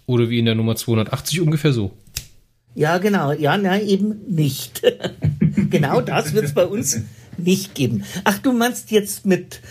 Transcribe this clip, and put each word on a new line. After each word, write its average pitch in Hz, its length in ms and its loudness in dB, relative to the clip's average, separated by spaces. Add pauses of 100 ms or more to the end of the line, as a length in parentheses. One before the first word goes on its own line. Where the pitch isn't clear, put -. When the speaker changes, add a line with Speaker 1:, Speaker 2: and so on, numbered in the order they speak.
Speaker 1:
Oder 120 240 2
wie 120 80 0
in 117 60 2
der 113 100 2
Nummer 113 220 0
zweihundertachtzig 113 640 -2
ungefähr 151 320 2
so. 104 180 0 (840)
Speaker 2:
Ja, 156 220 2
genau. 175 340 2
Ja, 156 240 2
nein, 202 320 2
eben 202 400 0
nicht. 156 580 -2
<laughs> 494 60 4 (800)
Genau 160 300 2
das 151 340 -2
wird's 147 180 0
bei 175 140 2
uns 190 340 -4 (360)
nicht 185 380 0
geben. 113 300 -2 (200)
Ach, 202 140 0
du 262 140 0
meinst 240 380 -2
jetzt 208 340 0
mit 180 360 0 (100)